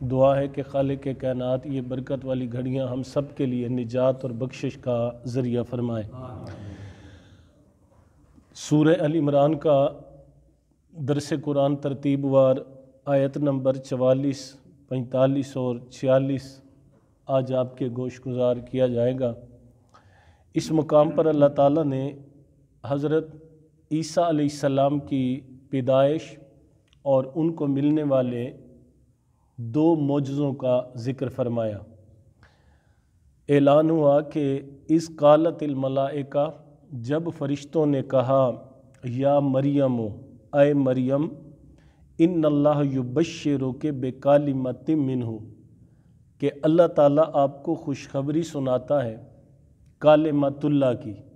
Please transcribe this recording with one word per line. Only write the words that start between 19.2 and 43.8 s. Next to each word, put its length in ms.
इस 160
मुकाम 400
पर 160
अल्लाह 240
ताला 320
ने 180
हज़रत 480
ईसा 340
अलैहिस्सलाम 760
की 200
पैदाइश 560
और 200
उनको 320
मिलने 380
वाले 380
दो 280
मौजज़ों 540
का 200
ज़िक्र 320
फरमाया। 520
ऐलान 400
हुआ 300
कि 160
इस 180
कालतिल 600
मलाइका, 680
जब 300
फरिश्तों 560
ने 180
कहा, 380
या 360
मरियम, 600
ऐ 220
मरियम, 540
इन्नल्लाह 600
युबश्शिरुके 1080